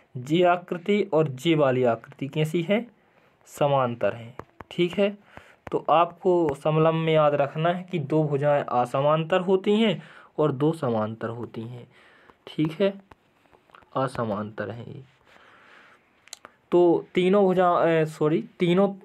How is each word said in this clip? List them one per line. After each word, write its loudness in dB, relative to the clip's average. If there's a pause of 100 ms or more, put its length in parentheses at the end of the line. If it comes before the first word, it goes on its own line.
(160)
जे -2
आकृति 0 (120)
और 2
जे 0
वाली 2
आकृति -4
कैसी -2
है, -2 (600)
समांतर 0
है, -16 (380)
ठीक -2
है। -2 (500)
तो -6
आपको 2
समलंब 2
में 0
याद 4
रखना -2
है -4
कि -6
दो 0
भुजाएं 0
असमांतर 0
होती 0
हैं 0 (380)
और 2
दो 0
समांतर -4
होती -12
हैं, -16 (600)
ठीक -4
है, -2 (1000)
असमांतर -6
हैं -14
ये। -18 (1700)
तो 4
तीनों 4
भुजा, 4
अ, 4
सॉरी, 0 (180)
तीनों 2 (120)